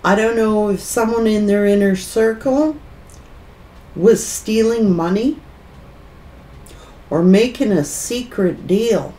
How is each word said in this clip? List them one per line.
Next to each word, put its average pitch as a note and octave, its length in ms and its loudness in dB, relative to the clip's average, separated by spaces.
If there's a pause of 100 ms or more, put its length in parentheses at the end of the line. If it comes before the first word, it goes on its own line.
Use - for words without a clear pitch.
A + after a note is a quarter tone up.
I F#3 120 2
don't A3 200 0
know G#3+ 340 0
if F#3+ 100 -2
someone A3+ 480 -2
in G#3 180 2
their G3+ 200 2
inner G3+ 300 2
circle A#3+ 800 0 (1200)
was G3+ 300 2
stealing A3 720 0
money G3 440 -2 (1700)
or D#3 120 0
making G#3+ 500 2
a E3 120 0
secret G#3 840 -6
deal. G3+ 520 -2